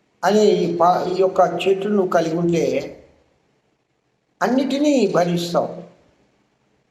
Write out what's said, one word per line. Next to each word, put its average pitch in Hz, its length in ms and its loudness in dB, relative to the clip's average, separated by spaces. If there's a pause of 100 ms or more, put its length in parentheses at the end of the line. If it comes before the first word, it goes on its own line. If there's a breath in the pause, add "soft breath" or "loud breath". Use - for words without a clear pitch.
(240)
అనే 208 220 4
ఈ 175 300 2
ప-, 175 320 2
ఈ 180 120 -2
యొక్క 180 480 0
చెట్టును 196 260 0
నువ్వు 185 160 0
కలిగి 165 260 0
ఉంటే 156 640 -2 (1400)
అన్నిటినీ 269 640 0
భరిస్తావు. 165 760 -2 (1080)